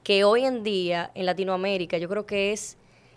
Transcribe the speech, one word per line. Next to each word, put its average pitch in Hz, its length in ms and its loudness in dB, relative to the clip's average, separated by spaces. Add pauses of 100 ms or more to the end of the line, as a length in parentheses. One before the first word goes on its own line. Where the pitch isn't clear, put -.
que 202 200 4
hoy 226 220 6
en 254 160 -2
día 180 520 -2
en 185 120 -4
Latinoamérica, 185 720 -2
yo 170 100 -4
creo 208 160 -4
que 202 280 -2
es - 260 -10 (380)